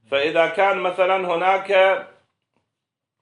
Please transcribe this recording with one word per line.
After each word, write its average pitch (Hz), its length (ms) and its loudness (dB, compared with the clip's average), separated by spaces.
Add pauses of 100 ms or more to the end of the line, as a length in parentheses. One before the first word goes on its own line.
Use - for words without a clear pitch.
(100)
فإذا 160 380 0
كان 190 300 0
مثلًا 185 560 -2
هناك 190 360 -2 (1500)